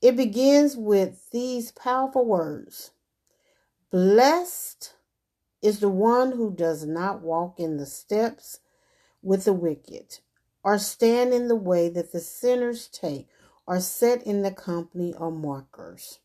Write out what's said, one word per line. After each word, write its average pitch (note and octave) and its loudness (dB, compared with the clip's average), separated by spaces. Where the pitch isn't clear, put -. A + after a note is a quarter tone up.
It A#3+ 6
begins C4+ 4
with G#3 0
these A#3+ -6
powerful C4 0
words, E3 -4
"Blessed A#3+ 2
is G#3 2
the G#3 2
one A#3+ 2
who A#3 -4
does E3 -2
not E3+ -4
walk E3 -4
in D#3+ -4
the C#3+ -8
steps - -6
with F#3+ 0
the G3+ 4
wicked, - -6
or G3+ 2
stand A#3+ 2
in A#3+ 0
the A#3 2
way F3+ 2
that E3+ -6
the F3 -6
sinners A#3+ -4
take, C#3+ -10
or F3+ -2
sit A#3+ 0
in G3+ -2
the G3 -2
company F3 -8
of E3 -8
mockers." C#3 -12